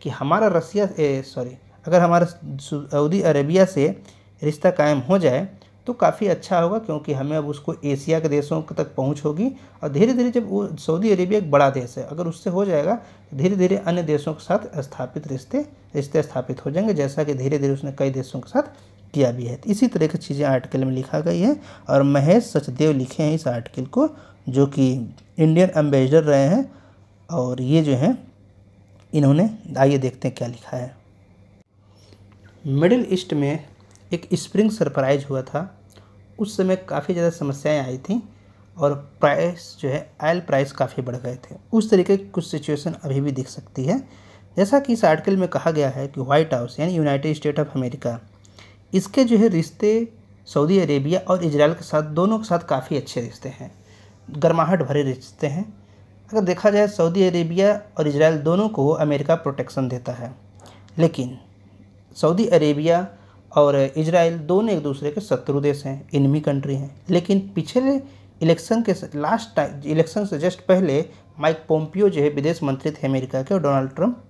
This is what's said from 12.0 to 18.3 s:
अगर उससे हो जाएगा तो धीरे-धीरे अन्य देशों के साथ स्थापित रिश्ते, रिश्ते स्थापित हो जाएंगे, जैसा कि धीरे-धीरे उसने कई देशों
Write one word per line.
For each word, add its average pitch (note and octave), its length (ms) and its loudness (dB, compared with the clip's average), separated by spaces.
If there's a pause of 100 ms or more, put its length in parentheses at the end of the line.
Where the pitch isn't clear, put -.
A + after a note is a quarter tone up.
अगर D#3+ 220 -8
उससे E3 240 -6
हो F#3+ 140 0
जाएगा E3+ 300 0
तो - 420 -14
धीरे-धीरे F#3 400 2
अन्य F3 260 -2
देशों D3+ 320 -2
के - 100 -16
साथ F3+ 360 -2
स्थापित C#3 480 -10
रिश्ते, B3 380 -6 (280)
रिश्ते C#3 280 -2
स्थापित - 440 -8
हो C#3 40 -4
जाएंगे, G3 240 0
जैसा D3 300 -2
कि C#3+ 100 -2
धीरे-धीरे C#3 380 0
उसने C#3 200 -6
कई C#3 180 0
देशों C3 300 -8